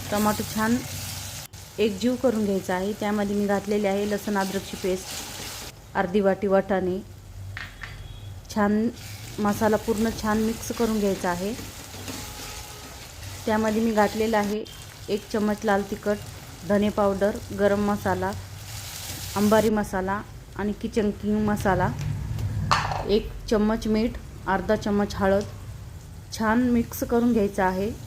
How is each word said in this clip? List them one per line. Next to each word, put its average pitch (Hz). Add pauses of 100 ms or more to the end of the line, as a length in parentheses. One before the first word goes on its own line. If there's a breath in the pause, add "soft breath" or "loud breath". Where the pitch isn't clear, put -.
(100)
टमाटर 208 (120)
छान 220 (1000)
एकजीव 214
करून 226
घ्यायचा 190
आहे. 190
त्यामध्ये 208
मी 202
घातलेली 202
आहे 202
लसूण 202
अद्रकची 190
पेस्ट, 185 (880)
अर्धी 190
वाटी 190
वाटाणे. 190 (1600)
छान 214 (500)
मसाला 214
पूर्ण 220 (140)
छान 214
मिक्स 226
करून 220
घ्यायचा 196
आहे. 185 (1900)
त्यामध्ये 220
मी 226
घातलेला 214
आहे 208 (440)
एक 208
चम्मच 214
लाल 202
तिखट, 208 (520)
धने 208
पावडर, 202 (220)
गरम 202
मसाला, 202 (1040)
अंबारी 208
मसाला 202 (340)
आणि 202
किचन 214
किंग 208
मसाला, 196 (1200)
एक 214 (200)
चम्मच 220
मीठ, 220 (360)
अर्धा 190
चम्मच 202
हळद. 196 (920)
छान 233
मिक्स 233
करून 240
घ्यायचं 202
आहे. 190 (160)